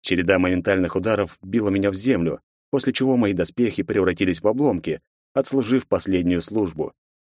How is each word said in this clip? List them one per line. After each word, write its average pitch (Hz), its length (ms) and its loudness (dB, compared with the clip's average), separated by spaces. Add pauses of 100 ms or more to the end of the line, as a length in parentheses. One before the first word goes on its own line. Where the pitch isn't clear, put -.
Череда 92 360 2
моментальных 90 580 0
ударов 101 440 -2
вбила 101 300 -2
меня 98 200 0
в 95 40 -4
землю, 95 480 -2 (300)
после 131 220 0
чего 131 240 2
мои 101 160 2
доспехи 95 480 -2
превратились 92 580 0
в 104 80 0
обломки, 110 540 -2 (320)
отслужив 131 520 0
последнюю 90 540 0
службу. 85 540 -4 (320)